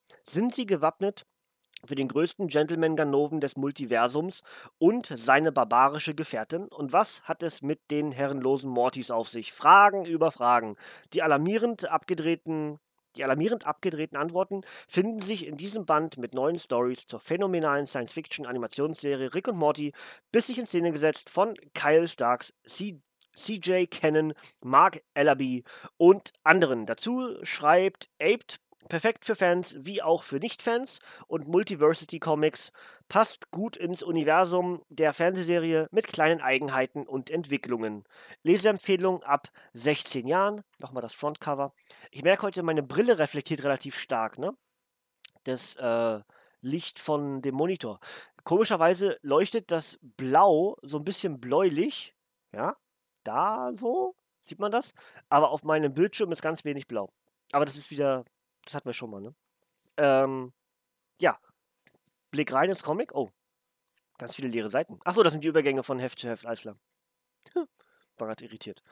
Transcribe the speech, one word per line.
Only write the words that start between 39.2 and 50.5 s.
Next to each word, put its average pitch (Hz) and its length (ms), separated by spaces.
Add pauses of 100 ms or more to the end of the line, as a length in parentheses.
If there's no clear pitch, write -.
ab 143 260 (240)
sechzehn 127 540
Jahren.“ 196 360 (160)
Nochmal 127 240
das 117 100
Frontcover. 143 640 (360)
Ich 127 120
merke 185 200
heute, 185 200
meine 160 200
Brille 185 360
reflektiert 143 460
relativ 135 340
stark, 113 400
ne? 180 180 (880)
Das, - 320
äh, 117 440 (400)
Licht 143 380
von 143 440
dem 135 140
Monitor. 147 440 (440)
Komischerweise 185 800
leuchtet 175 480
das 160 320
Blau 156 800